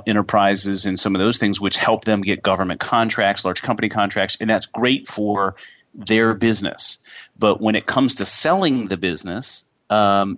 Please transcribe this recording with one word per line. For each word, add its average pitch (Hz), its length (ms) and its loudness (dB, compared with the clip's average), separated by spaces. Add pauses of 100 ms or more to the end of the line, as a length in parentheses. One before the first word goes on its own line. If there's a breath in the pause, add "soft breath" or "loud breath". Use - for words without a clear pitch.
enterprises 98 760 2
and 95 120 0
some 101 160 0
of 95 60 0
those 110 180 2
things 101 220 0
which 98 160 0
help - 300 0
them 107 160 2
get 95 200 -4
government 95 380 0
contracts, 110 640 0
large 92 180 -2
company 113 280 -2
contracts, 101 500 -2
and 113 100 -2
that's 107 160 0
great 127 440 -2
for 101 460 -2 (380 loud breath)
their 113 400 2
business. 104 680 -2 (380 loud breath)
But 107 220 2
when 107 160 2
it - 100 -2
comes 131 300 0
to 101 100 -2
selling 156 600 2
the 95 80 -4
business, 90 720 -6 (240)
um, 101 480 2